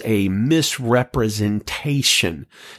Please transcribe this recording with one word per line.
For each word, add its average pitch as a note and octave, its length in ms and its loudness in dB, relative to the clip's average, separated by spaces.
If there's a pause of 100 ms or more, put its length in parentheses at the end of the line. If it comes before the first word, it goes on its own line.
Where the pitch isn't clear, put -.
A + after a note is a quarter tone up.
a G2+ 240 2
misrepresentation. A2+ 2250 0 (340)